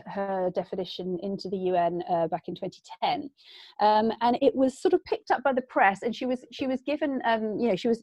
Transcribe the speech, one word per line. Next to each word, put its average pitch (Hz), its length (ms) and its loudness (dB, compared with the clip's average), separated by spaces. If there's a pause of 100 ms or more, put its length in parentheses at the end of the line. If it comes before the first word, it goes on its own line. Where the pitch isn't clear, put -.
her 196 500 -2
definition 180 680 -6
into 196 280 -6
the 196 80 -4
U 185 180 0
N, 175 340 2
uh, 170 180 2
back 170 200 -6
in 185 80 -8
twenty - 260 -10 (220)
ten. 208 260 -2 (520)
Um, 214 400 4
and 240 200 2
it 277 140 4
was 262 260 0
sort 370 120 2
of 359 100 2
picked - 280 -4
up - 120 -2
by 269 100 2
the 247 100 -2
press, 196 400 2
and 226 120 -2
she 262 100 -6
was, 254 260 -2
she - 160 -6
was 254 140 -2
given, 285 440 -2
um, 220 340 0
you 233 80 2
know, 202 80 4
she 233 140 0
was, 226 140 2